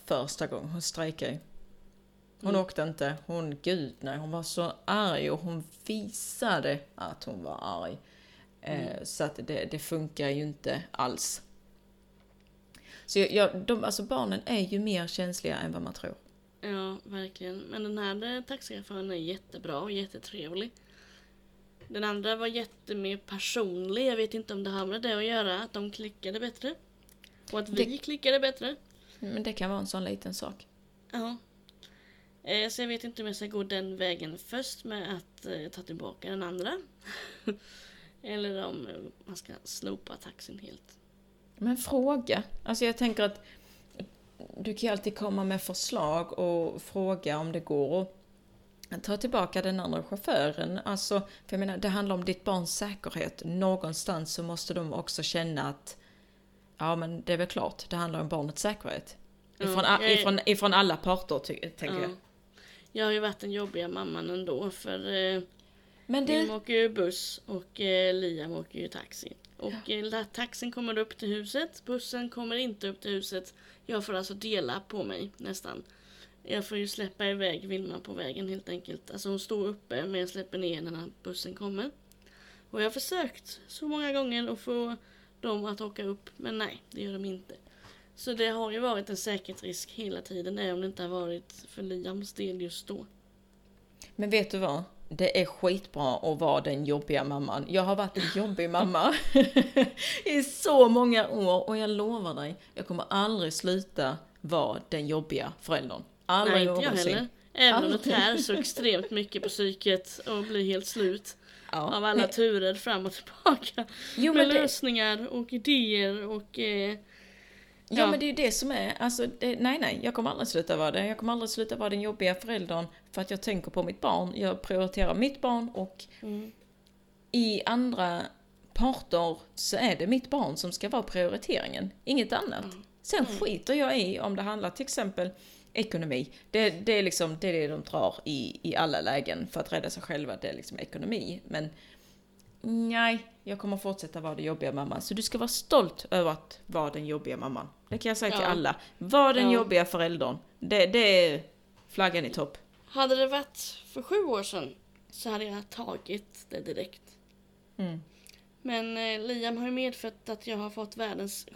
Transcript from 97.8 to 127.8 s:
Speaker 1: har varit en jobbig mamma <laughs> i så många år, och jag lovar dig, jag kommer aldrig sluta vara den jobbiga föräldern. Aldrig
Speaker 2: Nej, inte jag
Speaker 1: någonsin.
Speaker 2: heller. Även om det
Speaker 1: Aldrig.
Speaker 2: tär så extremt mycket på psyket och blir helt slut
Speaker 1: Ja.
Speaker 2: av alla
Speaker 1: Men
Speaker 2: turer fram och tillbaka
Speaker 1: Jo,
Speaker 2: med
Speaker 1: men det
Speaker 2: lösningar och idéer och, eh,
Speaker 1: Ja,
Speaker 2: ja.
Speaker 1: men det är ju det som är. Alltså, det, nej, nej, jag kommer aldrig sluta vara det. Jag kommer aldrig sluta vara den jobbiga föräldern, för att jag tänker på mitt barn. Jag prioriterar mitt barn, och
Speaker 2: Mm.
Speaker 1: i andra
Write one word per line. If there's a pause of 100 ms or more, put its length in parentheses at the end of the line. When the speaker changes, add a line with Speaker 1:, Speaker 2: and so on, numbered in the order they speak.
Speaker 1:
har
varit
en
jobbig
mamma (540)
<laughs>
i
så
många
år,
och
jag
lovar
dig, (200)
jag
kommer
aldrig
sluta (240)
vara
den
jobbiga
föräldern. (240)
Aldrig
Speaker 2:
Nej,
inte
jag
Speaker 1:
någonsin.
Speaker 2:
heller. (260)
Även (100)
om
det
Speaker 1:
Aldrig.
Speaker 2:
tär
så
extremt
mycket
på
psyket
och
blir
helt
slut (360)
Speaker 1:
Ja. (180)
Speaker 2:
av
alla
Speaker 1:
Men
Speaker 2:
turer
fram
och
tillbaka (320)
Speaker 1:
Jo,
Speaker 2:
med
Speaker 1:
men
det
Speaker 2:
lösningar
och
idéer
och,
eh, (1000)
Speaker 1:
Ja,
Speaker 2:
ja.
Speaker 1:
men
det
är
ju
det
som
är.
Alltså, (120)
det,
nej,
nej,
jag
kommer
aldrig
sluta
vara
det.
Jag
kommer
aldrig
sluta
vara
den
jobbiga
föräldern, (260)
för
att
jag
tänker
på
mitt
barn.
Jag
prioriterar
mitt
barn,
och (180)
Speaker 2:
Mm. (800)
Speaker 1:
i
andra (520)